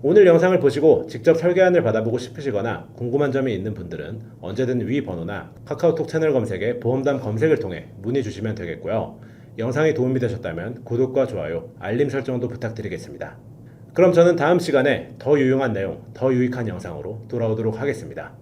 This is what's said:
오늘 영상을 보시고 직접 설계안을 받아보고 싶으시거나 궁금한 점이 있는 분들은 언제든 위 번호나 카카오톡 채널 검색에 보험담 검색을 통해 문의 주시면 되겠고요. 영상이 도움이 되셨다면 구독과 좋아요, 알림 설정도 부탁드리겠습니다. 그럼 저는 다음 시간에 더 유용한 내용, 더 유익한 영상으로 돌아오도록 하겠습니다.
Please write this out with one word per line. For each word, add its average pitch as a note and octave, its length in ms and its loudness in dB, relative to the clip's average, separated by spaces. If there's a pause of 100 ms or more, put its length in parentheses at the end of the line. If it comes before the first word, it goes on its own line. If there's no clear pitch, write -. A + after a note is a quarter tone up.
오늘 F#3 240 8
영상을 F3 320 6
보시고 C#3+ 480 4
직접 - 280 2
설계안을 F3 500 4
받아보고 A2 340 0
싶으시거나 A2 800 -6
궁금한 C3 340 0
점이 C3 240 0
있는 G2+ 200 -6
분들은 F2 480 -10 (180)
언제든 A#2+ 480 -2
위 C3+ 160 -2
번호나 F2+ 500 -8 (100)
카카오톡 D#3+ 440 0
채널 D#3 240 0
검색에 A2 480 -2
보험담 C3 400 0
검색을 A2+ 400 0
통해 F2+ 260 -8 (140)
문의 B2 240 -2
주시면 G#2 320 -6
되겠고요. E2+ 640 -6 (380)
영상이 C#3+ 360 0
도움이 B2+ 240 0
되셨다면 G#2+ 640 -4
구독과 C3 460 0
좋아요, E2 500 -6
알림 A#2+ 300 -2
설정도 B2+ 400 -4
부탁드리겠습니다. - 920 -10 (560)
그럼 F3 180 6
저는 E3+ 220 6
다음 D#3+ 240 4
시간에 C3+ 640 0
더 C#3+ 180 2
유용한 C3 340 2
내용, G2 300 -4 (100)
더 C3 220 0
유익한 B2 320 -2
영상으로 F#2 600 -10
돌아오도록 A2 520 -2
하겠습니다. - 600 -8